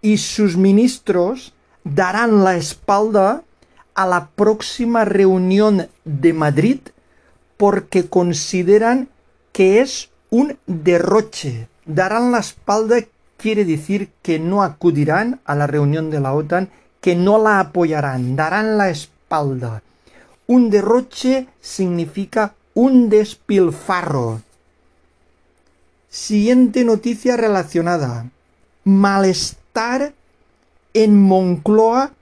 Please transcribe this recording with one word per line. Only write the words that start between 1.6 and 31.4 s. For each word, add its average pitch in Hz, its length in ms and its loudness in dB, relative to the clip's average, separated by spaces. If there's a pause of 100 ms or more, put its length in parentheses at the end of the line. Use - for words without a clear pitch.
darán 196 540 2
la 185 140 2
espalda 208 880 0 (500)
a 190 140 -2
la 175 260 -2
próxima 220 680 0
reunión 190 840 2 (180)
de 156 280 0
Madrid 160 480 0 (760)
porque 196 520 0
consideran 190 1000 0 (440)
que 196 280 2
es - 300 -6 (180)
un 277 380 0
derroche. 170 1000 -2 (160)
Darán 196 480 -2
la 233 80 0
espalda 220 560 -2 (400)
quiere 214 280 -2
decir 185 460 -4 (120)
que 160 180 -4
no 190 240 -2
acudirán 165 800 -2
a 147 100 -6
la 143 140 -2
reunión 151 420 -2
de 151 80 -6
la 135 160 -4
otan, 175 360 -4 (300)
que 180 140 0
no 190 240 2
la 214 220 2
apoyarán, 143 760 -2
darán 196 420 -2
la 196 140 0
espalda. 131 960 -6 (640)
Un 240 220 4
derroche 254 760 0 (140)
significa 185 960 -6 (180)
un 247 340 4
despilfarro. 170 1300 -2 (1700)
Siguiente 240 760 2
noticia 233 520 -2
relacionada. 170 920 -2 (540)
Malestar 196 1300 0 (800)
en 214 260 6
Moncloa 202 1000 2